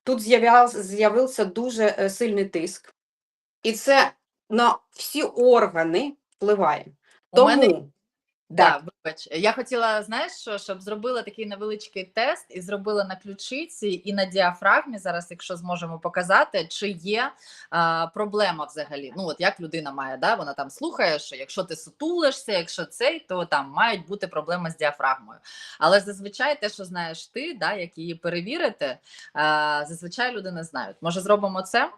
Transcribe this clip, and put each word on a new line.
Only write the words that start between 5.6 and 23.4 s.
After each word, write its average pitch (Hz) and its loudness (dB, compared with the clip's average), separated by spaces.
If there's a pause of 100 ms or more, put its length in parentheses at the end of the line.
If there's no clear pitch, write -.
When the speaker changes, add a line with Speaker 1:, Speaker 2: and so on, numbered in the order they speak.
Speaker 1:
впливає. 202 0 (460)
Speaker 2:
У 240 8
мене 269 8
Speaker 1:
Тому 147 2 (580)
Speaker 2:
Да, 170 6
Speaker 1:
Так. 147 -2 (220)
Speaker 2:
вибач. 156 -8
Я 185 2
хотіла, 233 -2
знаєш 247 -6
що, 214 -10
щоб 190 -10
зробила 214 -6
такий 214 -12
невеличкий 208 -10
тест 240 -2
і 180 -14
зробила 202 -2
на 190 -6
ключиці 202 -8
і 202 -4
на 196 0
діафрагмі 196 2
зараз, 175 -6
якщо 175 -12
зможемо 170 -8
показати, 180 0
чи 208 -6
є, 208 -4 (380)
а, 165 0
проблема 196 -2
взагалі. 143 -10
Ну, 190 -6
от 151 -6
як 180 0
людина 160 -6
має, 135 -8
да, 175 2
вона 147 -8
там 139 -8
слухає, 208 -2
що - -14
якщо 135 -8
ти 170 -8
сутулишся, 294 -4
якщо 170 -4
цей, 311 -2
то 180 -6